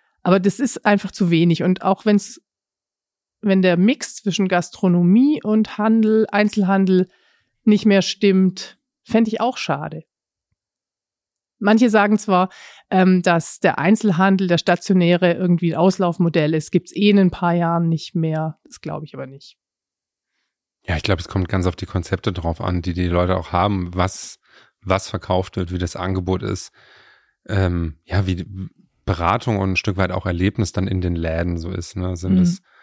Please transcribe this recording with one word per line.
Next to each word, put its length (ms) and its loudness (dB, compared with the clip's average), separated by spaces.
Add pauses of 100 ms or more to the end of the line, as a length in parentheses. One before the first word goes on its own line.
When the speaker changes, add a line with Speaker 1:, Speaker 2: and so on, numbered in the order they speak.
(220)
Speaker 1:
aber 160 4
das 220 0
ist 260 -4
einfach 240 0
zu 200 -2
wenig. 340 2
Und 180 0
auch 240 -2
wenn's, 340 0 (1000)
wenn 220 2
der 140 4
Mix 400 0
zwischen 300 -2
Gastronomie 960 2
und 360 0
Handel, 520 2
Einzelhandel 760 2 (560)
nicht 220 4
mehr 160 6
stimmt, 760 0 (240)
fänd 260 2
ich 120 -6
auch 160 -2
schade. 480 -8 (1500)
Manche 300 4
sagen 300 2
zwar, 320 0 (400)
ähm, 320 4
dass 380 -2
der 180 0
Einzelhandel, 680 2
der 120 2
stationäre, 760 2
irgendwie 420 0
ein 40 -4
Auslaufmodell 760 0
ist, 160 -4
gibt's 240 -2
eh 160 2
in 80 6
ein 120 4
paar 240 -2
Jahren 340 0
nicht 260 -4
mehr. 500 -4
Das 180 -20
glaub 220 -10
ich 100 -20
aber 120 -12
nicht. 300 -20 (1300)
Speaker 2:
Ja, 120 -4
ich 60 -6
glaub, 160 -2
es 100 -14
kommt 200 -4
ganz 180 -2
auf 80 0
die 120 -10
Konzepte 460 -6
drauf 280 -6
an, 220 -4
die 100 -4
die 160 -2
Leute 280 0
auch 160 -8
haben, 420 -2
was, 440 -4 (440)
was 260 -2
verkauft 480 -4
wird, 160 -6
wie 60 -4
das 180 -6
Angebot 460 -4
ist. 300 -8 (760)
Ähm, 560 -2
ja, 220 -2
wie 200 -4 (600)
Beratung 520 -2
und 140 -2
ein 40 -4
Stück 200 -4
weit 160 -2
auch 140 -6
Erlebnis 460 -2
dann 140 -4
in 140 -4
den 160 -2
Läden 420 -4
so 120 -10
ist, 260 -10
ne? 200 -6
Sind 180 -2
Speaker 1:
Mhm. 80 4
Speaker 2:
es, 180 0 (220)